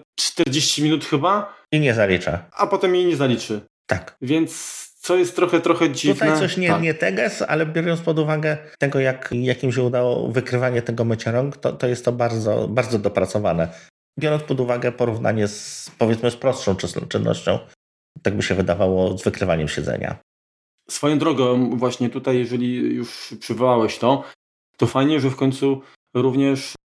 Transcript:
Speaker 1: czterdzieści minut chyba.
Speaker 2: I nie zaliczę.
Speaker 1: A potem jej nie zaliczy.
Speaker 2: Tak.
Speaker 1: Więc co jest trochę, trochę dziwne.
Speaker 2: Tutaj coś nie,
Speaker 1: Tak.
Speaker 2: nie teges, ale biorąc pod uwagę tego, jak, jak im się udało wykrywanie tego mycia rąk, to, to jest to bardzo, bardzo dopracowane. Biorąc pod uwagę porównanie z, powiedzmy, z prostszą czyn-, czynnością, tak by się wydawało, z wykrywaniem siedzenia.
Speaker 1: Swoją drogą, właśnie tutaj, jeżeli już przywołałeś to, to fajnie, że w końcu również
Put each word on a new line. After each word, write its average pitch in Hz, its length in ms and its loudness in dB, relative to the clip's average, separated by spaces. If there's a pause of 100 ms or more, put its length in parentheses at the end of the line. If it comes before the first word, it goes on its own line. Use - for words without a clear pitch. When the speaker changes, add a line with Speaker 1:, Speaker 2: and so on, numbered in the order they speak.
(200)
Speaker 1:
czterdzieści 147 640 0
minut 151 220 2
chyba. 185 480 0 (180)
Speaker 2:
I 151 80 4
nie 139 140 4
zaliczę. 92 460 2 (120)
Speaker 1:
A - 160 0
potem 190 280 2
jej 180 100 4
nie 170 100 2
zaliczy. 117 460 0 (260)
Speaker 2:
Tak. - 340 -4
Speaker 1:
Więc 156 640 -2 (140)
co - 180 0
jest 175 180 2
trochę, 175 260 2
trochę 165 300 4
dziwne. 139 220 2 (120)
Speaker 2:
Tutaj 156 140 4
coś 180 180 0
nie, 180 100 0
Speaker 1:
Tak. 165 140 2
Speaker 2:
nie 160 120 0
teges, 190 480 -2
ale 156 240 0
biorąc 165 360 -2
pod 160 180 0
uwagę 151 380 0 (220)
tego, 139 200 0
jak, 131 320 0
jak 123 320 -2
im 131 80 2
się 123 120 0
udało 123 480 0
wykrywanie 123 500 0
tego 117 240 -2
mycia 113 260 -2
rąk, 131 260 -2
to, - 160 -2
to - 140 -2
jest 123 180 -2
to 120 60 0
bardzo, 113 560 0
bardzo 113 320 0
dopracowane. 92 680 0 (520)
Biorąc 151 240 0
pod 139 160 -2
uwagę 123 320 0
porównanie 113 560 0
z, - 500 -12
powiedzmy, 113 340 2
z - 40 -4
prostszą 127 400 0
czyn-, - 320 -6
czynnością, 110 520 0 (640)
tak 101 120 0
by 104 80 -2
się 95 120 -2
wydawało, 92 600 2
z - 60 -12
wykrywaniem 82 440 0
siedzenia. - 480 -4 (760)
Speaker 1:
Swoją 147 300 0
drogą, 127 580 2
właśnie 123 320 0
tutaj, 131 280 0
jeżeli 123 380 -2
już 120 640 -4
przywołałeś 117 580 2
to, 131 260 2 (540)
to 127 100 2
fajnie, 143 320 2
że 131 100 2
w 131 60 -4
końcu 135 460 0 (340)
również 135 580 2 (180)